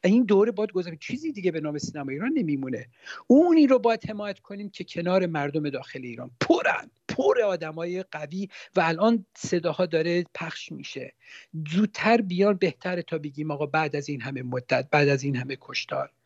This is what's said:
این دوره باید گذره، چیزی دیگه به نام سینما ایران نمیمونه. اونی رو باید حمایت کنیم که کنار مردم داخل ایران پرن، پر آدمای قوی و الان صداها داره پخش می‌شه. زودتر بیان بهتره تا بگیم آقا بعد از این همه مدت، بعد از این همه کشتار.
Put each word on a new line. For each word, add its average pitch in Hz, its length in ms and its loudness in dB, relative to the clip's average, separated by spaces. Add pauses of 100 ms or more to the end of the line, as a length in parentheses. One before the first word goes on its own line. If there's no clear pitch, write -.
این 220 200 6
دوره 208 280 4
باید 208 200 -4
گذره، 180 240 -4
چیزی 302 360 -8
دیگه 185 180 -2
به 165 100 -4
نام 151 180 -4
سینما 143 320 -8
ایران 175 240 -4
نمیمونه. 139 520 -4 (400)
اونی 320 400 8
رو 254 120 6
باید 226 320 0
حمایت 208 300 -8
کنیم 202 300 -12
که - 140 -14
کنار 180 420 0
مردم 147 440 -2
داخل 131 320 -8
ایران 123 280 -12 (100)
پرن، - 500 2 (180)
پر 277 320 2
آدمای 175 600 -4
قوی 165 460 -10 (280)
و 190 80 4
الان 190 420 2 (100)
صداها 175 500 -2
داره 170 380 0 (100)
پخش - 380 -10
می‌شه. - 400 -12 (560)
زودتر 214 520 2
بیان 196 340 2
بهتره 180 480 -2
تا 165 160 -6
بگیم 151 320 -8
آقا 147 160 -4
بعد 147 300 -2
از 143 120 -6
این 143 120 -6
همه 127 220 -8
مدت، 127 480 -2
بعد 147 180 4
از 139 140 2
این 139 140 -2
همه 131 240 -6
کشتار. - 500 -6 (140)